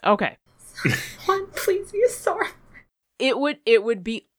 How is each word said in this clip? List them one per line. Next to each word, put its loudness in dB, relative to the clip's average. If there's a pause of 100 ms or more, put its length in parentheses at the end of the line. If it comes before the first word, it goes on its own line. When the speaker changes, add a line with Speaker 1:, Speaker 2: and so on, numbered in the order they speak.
Speaker 1:
Okay. 0 (440)
Speaker 2:
<laughs> -6
One -2
plesiosaur. -2 (720)
Speaker 1:
It 2
would, 0
it 6
would -2
be -8